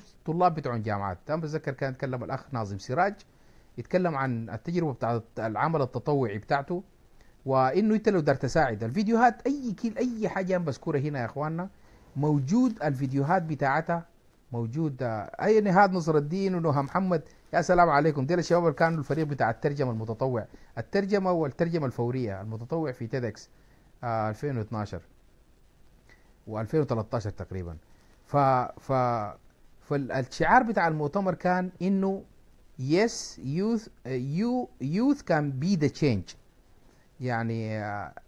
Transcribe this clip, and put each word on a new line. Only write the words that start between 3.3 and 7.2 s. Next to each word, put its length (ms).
يتكلم 360
عن 360
التجربة 420
بتاعت 300
العمل 440
التطوعي 560
بتاعته، 440